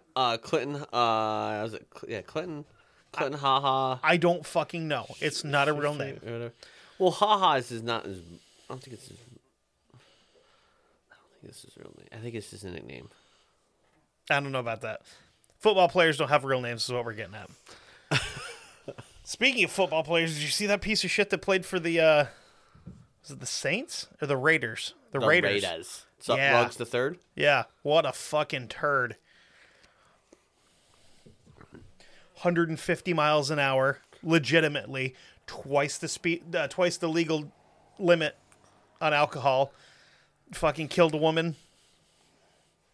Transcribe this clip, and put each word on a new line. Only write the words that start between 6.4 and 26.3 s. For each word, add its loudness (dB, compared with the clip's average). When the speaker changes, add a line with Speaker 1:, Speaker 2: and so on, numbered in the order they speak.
Speaker 1:
Well, 4
Ha 2
Ha 4
is, -2
is -8
not -4
as, -10
I -18
don't -14
think -18
it's -20
his, -20
I -20
don't -20
think -20
it's -20
his -20
real -18
name. -20
I -16
think -10
it's -10
just -16
a -10
nickname. -14
Speaker 2:
I 2
don't -6
know -2
about -6
that. -10
Football 4
players 4
don't 0
have 4
real 0
names -6
is -6
what -2
we're -8
getting -12
at. -8
<laughs> -8
Speaking 2
of 0
football 0
players, 0
did -6
you -4
see -2
that 0
piece -2
of -2
shit 2
that 0
played 0
for -4
the, 0
uh, 8
was -20
it -16
the -10
Saints -4
or -6
the 0
Raiders? 0
The -2
Speaker 1:
The 2
Speaker 2:
Raiders. 4
Speaker 1:
Raiders. -8
So, -2